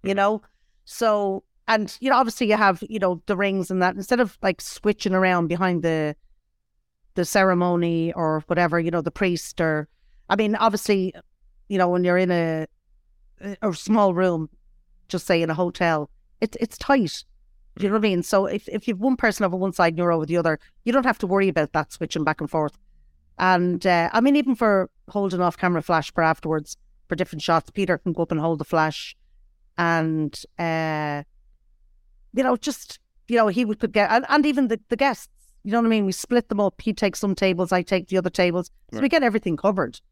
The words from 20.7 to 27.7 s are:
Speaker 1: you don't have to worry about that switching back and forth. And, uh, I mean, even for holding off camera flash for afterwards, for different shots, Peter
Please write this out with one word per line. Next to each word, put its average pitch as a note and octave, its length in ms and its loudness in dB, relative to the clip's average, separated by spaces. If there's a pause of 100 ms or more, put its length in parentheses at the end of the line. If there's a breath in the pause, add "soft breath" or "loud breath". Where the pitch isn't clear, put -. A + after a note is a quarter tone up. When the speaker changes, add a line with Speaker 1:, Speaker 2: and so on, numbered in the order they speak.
Speaker 1:
you - 60 0
don't B3+ 140 2
have A#3+ 140 0
to G3+ 80 -4
worry G3 220 2
about D3+ 240 -2
that D#3 200 -4
switching D#3 300 -6
back D#3 180 -2
and D3 80 -6
forth. D#3 280 -2 (600)
And, F3+ 480 2
uh, E3+ 260 2
I A3+ 100 2
mean, C#4 140 4
even C4+ 200 2
for G3+ 340 2 (200)
holding F#3+ 320 -2
off F3 160 0
camera F3 260 0
flash E3 300 -2
for E3+ 100 0
afterwards, D#3+ 520 -2 (320)
for F3 80 -4
different D#3+ 280 -6
shots, E3 260 0
Peter F3+ 300 -2